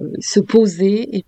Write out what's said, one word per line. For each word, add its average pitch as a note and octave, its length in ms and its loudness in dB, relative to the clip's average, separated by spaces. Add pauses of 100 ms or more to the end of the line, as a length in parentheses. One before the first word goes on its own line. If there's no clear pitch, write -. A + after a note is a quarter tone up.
(200)
se - 200 -2
poser. G#3 800 2
Et F#3 100 -6